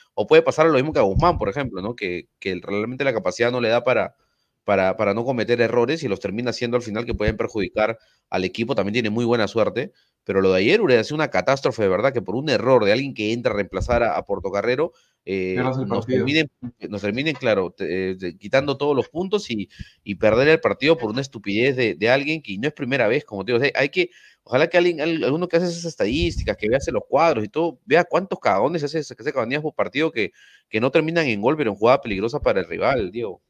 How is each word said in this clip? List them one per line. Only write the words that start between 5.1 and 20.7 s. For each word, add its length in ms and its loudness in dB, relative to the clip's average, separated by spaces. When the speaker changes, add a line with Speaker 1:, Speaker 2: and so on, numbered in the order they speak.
Speaker 1:
no 120 -4
cometer 340 0
errores 440 2
y 40 -4
los 140 -4
termina 300 -4
haciendo 260 -2
al 60 -6
final 220 -6
que 100 -6
pueden 200 -2
perjudicar 640 -2
al 160 -2
equipo, 300 -4
también 180 -2
tiene 160 -2
muy 160 -2
buena 240 2
suerte, 420 -2
pero 160 -2
lo 140 4
de 60 4
ayer 220 4
hubiera 220 4
sido 120 -8
una 160 -2
catástrofe, 500 0
de 80 4
verdad, 240 2
que 80 -4
por 140 -6
un 120 -4
error 380 4
de 80 6
alguien 220 -2
que 180 -2
entra 180 -2
a 40 -2
reemplazar 480 -2
a, 120 0
a 80 -4
Portocarrero, 680 -2
eh, 300 -4
Speaker 2:
Pierdas 240 -2
el 80 -6
Speaker 1:
nos 180 -4
Speaker 2:
partido. 140 0
Speaker 1:
terminen, 320 0
nos 120 -8
terminen, 340 -2
claro, 360 0
te-, 400 -4
eh, 40 -8
de-, 220 -10
quitando 400 0
todos 180 0
los 140 0
puntos 400 -4
y, 180 -4
y 120 -8
perder 320 4
el 140 6
partido 340 2